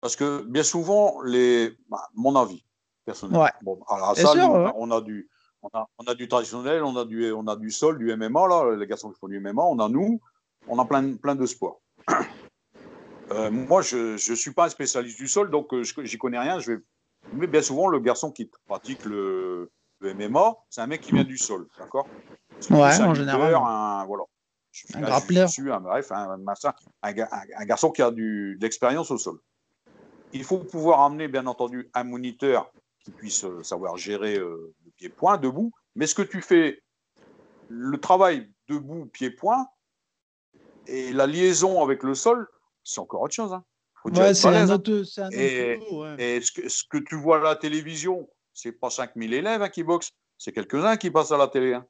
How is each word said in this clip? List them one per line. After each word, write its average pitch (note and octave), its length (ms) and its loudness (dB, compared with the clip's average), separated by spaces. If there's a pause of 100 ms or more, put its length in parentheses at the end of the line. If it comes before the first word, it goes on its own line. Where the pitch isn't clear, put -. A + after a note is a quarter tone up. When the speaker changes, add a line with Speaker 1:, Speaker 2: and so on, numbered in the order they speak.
Speaker 1:
Parce A#2+ 120 -4
que C#3+ 280 -2
bien B2 200 -2
souvent, E3+ 600 2
les... B2 520 4 (140)
Bah, - 260 -10
mon C3 220 2
avis G2 260 0 (440)
personnel. A2+ 320 -2
Speaker 2:
Ouais. D3 120 6 (120)
Speaker 1:
Bon, F#2+ 260 -6
à G2+ 100 -2
la F#2+ 140 0
Speaker 2:
Bien D3 140 4
Speaker 1:
salle, D3+ 120 8
Speaker 2:
sûr, F#4 100 6
Speaker 1:
nous, - 80 6
Speaker 2:
ouais. F3 200 2
Speaker 1:
on A#2 140 -6
a A2+ 100 2
du, G#2+ 300 -12 (320)
on G2+ 100 -14
a, A2 160 -6 (100)
on A#2 60 -20
a B2 100 -2
du A#2+ 140 -10
traditionnel, B2 560 -2
on C3 120 -4
a A#2+ 100 -4
du, A2+ 260 -4
on A2 140 -6
a G#2+ 100 -4
du A2 140 -10
sol, D#3 260 0
du A#2 140 -2
M A2+ 100 -4
M A2+ 160 -2
A, F3+ 100 6
là, D3+ 300 4
les G2+ 100 -6
garçons G#2 220 -8
qui G2 100 -18
font G2 100 -14
du G2 100 -8
M G2+ 80 -10
M G2+ 120 -4
A, D#3 40 2
on E3 160 2
a G#2+ 100 2
nous, G3+ 320 0 (460)
on A#2+ 120 -4
a B2+ 60 4
plein, C3+ 320 0
plein C#3+ 180 -2
de C3+ 120 -2
sports. - 340 -6 (260)
<clears throat> - 60 0 (1160)
Euh, G#2+ 200 -2
moi, C3 320 2
je, A#2 340 -4
je G#2 160 -4
suis B2 200 -6
pas E3+ 120 4
un E3 60 0
spécialiste B2 480 -6
du C3 100 -10
sol, G3+ 220 0
donc, D3 240 -2
euh, B2 80 -2
je, A2 100 -6 (100)
j'y A#2 140 -10
connais A#2+ 220 -4
rien. D#3+ 220 -4
Je A#2 120 -6
vais... A2 60 -4 (560)
Mais D#3 120 -4
bien D3+ 140 4
souvent, C#3+ 280 0
le D3+ 120 2
garçon B2 320 -2
qui - 180 -12 (160)
pratique B2 380 -10
le, F#2 680 -6 (280)
le G2 100 -8
M F#2+ 140 -10
M A2 140 -2
A, A3 200 4 (140)
c'est - 100 -12
un A2+ 60 -6
mec D#3 160 -8
qui - 100 -4
vient C3+ 120 4
du C3 120 -10
sol, F#2+ 320 -6 (100)
d'accord ? B2+ 300 -6 (500)
C'est - 140 2
Speaker 2:
Ouais, D3 160 10
Speaker 1:
plus D3 140 6
un - 60 6
Speaker 2:
en E3 40 6
Speaker 1:
lutteur, - 40 6
Speaker 2:
général, C#3 360 2
ouais. D#3+ 140 6
Speaker 1:
un, G#2 400 -2
voilà. G2 180 -6 (480)
Je - 60 -18
suis - 180 -16
Speaker 2:
Un - 60 -6
Speaker 1:
un - 60 -2
Speaker 2:
grappleur. F3 380 4
Speaker 1:
jiu-jitsu, C#3 240 -4
un, G#2 100 -2
bref, G2 300 -4
un, G2 200 -6
un F#2+ 80 -10
machin, G2+ 340 -4 (300)
un G#2 100 -6
ga-, A2 180 -6
un, G2+ 120 -10 (180)
un G#2 60 -10
garçon C#3 240 2
qui D#3 100 -4
a A#2+ 100 4
du, G#2+ 480 -6
de G#2 60 -6
l'expérience B2+ 460 -2
au C3 80 -4
sol. E2 200 -8 (960)
Il C3 100 -10
faut F#3 140 -2
pouvoir E3 460 4
amener, D3 260 2
bien B2+ 180 -4
entendu, B2 460 -6
un B2 120 -2
moniteur B2 680 -2 (320)
qui G#2 60 -20
puisse, G#2 340 -6
euh, F2 180 -10
savoir F2+ 360 -8
gérer, G2+ 400 -4
euh, E2 340 -10 (140)
le E2+ 60 -20
pied-point, E3 440 0
debout. D3+ 340 -4 (260)
Mais D3 100 -2
ce - 80 -2
que - 80 -2
tu - 180 -6
fais, E3 420 4 (840)
le C3 320 -6
travail F3 480 4 (220)
debout, D3 420 -8
pied-point, F#3+ 540 -2 (1200)
et B2+ 260 -6
la C3+ 140 4
liaison F3+ 560 4
avec C#3 200 0
le C3+ 120 -2
sol, A#3 340 2 (420)
c'est - 100 -8
encore F2+ 200 -8
autre D3 140 -4
chose, G#3+ 180 -6
hein. F#3 100 -10 (400)
Faut - 60 -6
déjà F3+ 140 4
Speaker 2:
Ouais, G3+ 80 8
Speaker 1:
être F#3+ 60 4
Speaker 2:
c'est - 120 6
un F#3 40 8
Speaker 1:
balèze, F3 180 8
hein. G3+ 60 6
Speaker 2:
autre, G3+ 260 0
c'est F#3+ 180 -10
un G3 60 -6
autre F#3+ 100 -10
Speaker 1:
Et, B2+ 420 0
Speaker 2:
niveau, F#3 260 -10
ouais. D3+ 140 -14
Speaker 1:
et A#2+ 220 -2
ce - 120 -4
que, F3+ 180 -8
ce - 180 -4
que - 80 -6
tu D3 200 -6
vois D#3 200 4
à D3+ 40 4
la D#3 140 2
télévision, D#3 760 -4 (240)
c'est A#2 180 -12
pas B2 160 -8
cinq B2 260 -8
mille A2+ 200 -4
élèves, G#3 260 -2
hein, G3+ 80 -2
qui - 140 -8
boxent, E3+ 300 -2 (260)
c'est - 140 -12
quelques-uns D#3 440 0
qui G3 140 -4
passent D3+ 220 2
à D3+ 40 2
la C#3 120 4
télé, B2+ 260 2
hein. B2 160 -8